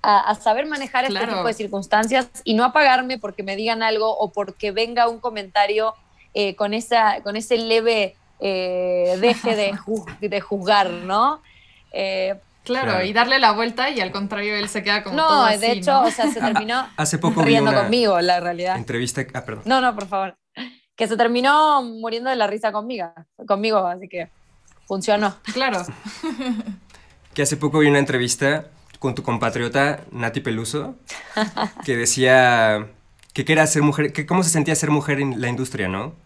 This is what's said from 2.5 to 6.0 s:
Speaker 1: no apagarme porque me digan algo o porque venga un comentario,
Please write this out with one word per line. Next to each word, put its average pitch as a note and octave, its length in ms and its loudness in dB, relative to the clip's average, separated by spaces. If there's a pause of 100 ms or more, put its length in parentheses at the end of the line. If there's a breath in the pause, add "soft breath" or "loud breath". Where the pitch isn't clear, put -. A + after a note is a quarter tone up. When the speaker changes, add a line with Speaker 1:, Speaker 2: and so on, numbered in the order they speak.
Speaker 1:
no A3 100 4
apagarme B3+ 540 4
porque G3+ 260 -10
me G3 120 -6
digan A3+ 280 -2
algo A3 340 0
o G#3+ 140 -2
porque G3+ 400 -6
venga A#3 380 0
un A3+ 100 -8
comentario, G#3+ 760 -2 (400 soft breath)